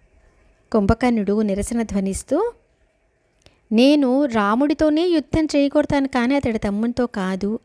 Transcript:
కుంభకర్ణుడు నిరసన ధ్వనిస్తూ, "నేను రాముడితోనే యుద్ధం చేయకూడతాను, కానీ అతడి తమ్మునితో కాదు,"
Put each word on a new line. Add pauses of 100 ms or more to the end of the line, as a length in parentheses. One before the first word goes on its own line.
(720)
కుంభకర్ణుడు
నిరసన
ధ్వనిస్తూ, (1200)
"నేను
రాముడితోనే
యుద్ధం
చేయకూడతాను,
కానీ
అతడి
తమ్మునితో
కాదు,"